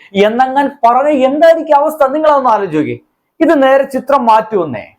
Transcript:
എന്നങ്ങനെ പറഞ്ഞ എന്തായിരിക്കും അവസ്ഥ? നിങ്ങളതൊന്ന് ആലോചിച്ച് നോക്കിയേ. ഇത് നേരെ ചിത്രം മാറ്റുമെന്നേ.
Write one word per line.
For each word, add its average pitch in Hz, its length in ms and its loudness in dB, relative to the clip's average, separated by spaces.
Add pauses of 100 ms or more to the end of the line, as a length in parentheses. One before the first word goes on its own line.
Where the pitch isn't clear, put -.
(140)
എന്നങ്ങനെ 254 560 0 (140)
പറഞ്ഞ 254 240 2 (180)
എന്തായിരിക്കും 311 500 2
അവസ്ഥ? 294 340 0
നിങ്ങളതൊന്ന് 285 400 0
ആലോചിച്ച് 196 280 -2
നോക്കിയേ. 120 200 -6 (420)
ഇത് 311 220 2
നേരെ 269 220 2
ചിത്രം 254 420 -4
മാറ്റുമെന്നേ. 214 600 -2 (120)